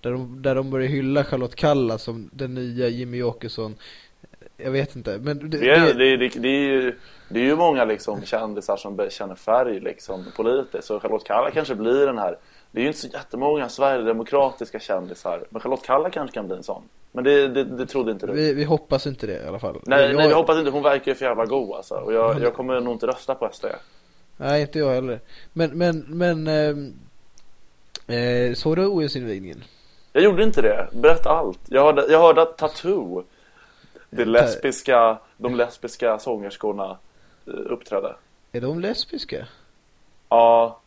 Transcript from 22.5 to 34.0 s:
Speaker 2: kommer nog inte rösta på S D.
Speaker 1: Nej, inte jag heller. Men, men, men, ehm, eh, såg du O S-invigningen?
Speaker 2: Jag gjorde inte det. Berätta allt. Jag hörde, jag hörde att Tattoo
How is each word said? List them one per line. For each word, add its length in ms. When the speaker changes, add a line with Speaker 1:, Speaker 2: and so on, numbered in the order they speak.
Speaker 2:
kommer 260
nog 140
inte 120
rösta 280
på 120
S 140
D. 80
Speaker 1:
Nej, 260
inte 160
jag 120
heller. 300
Men, 180
men, 380
men, 380
ehm, 480
eh, 480
såg 220
du 100
O 160
S-invigningen? 600
Speaker 2:
Jag 100
gjorde 200
inte 200
det. 300
Berätta 380
allt. 360
Jag 160
hörde, 260
jag 120
hörde 220
att 160
Tattoo 640